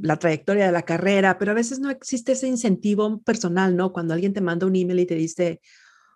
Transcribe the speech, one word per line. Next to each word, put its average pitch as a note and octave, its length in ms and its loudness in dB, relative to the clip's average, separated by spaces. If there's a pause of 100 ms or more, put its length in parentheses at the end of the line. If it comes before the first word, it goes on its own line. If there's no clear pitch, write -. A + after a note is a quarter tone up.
la D#3 160 0
trayectoria F#3 500 2
de F3+ 40 4
la E3+ 120 0
carrera, F#3+ 540 2
pero G3+ 140 -2
a G#3+ 40 0
veces A#3+ 260 -2
no C#4 80 -4
existe C4 420 -4
ese C4 160 -2
incentivo G#3+ 760 0
personal, F3+ 520 2
¿no? F#3 160 0
Cuando E3 220 -4
alguien F#3+ 180 0
te G3+ 80 -4
manda E3+ 260 -2
un F#3+ 120 2
email F3+ 240 0
y F3 40 2
te F3 100 -4
dice, E3 440 -2 (560)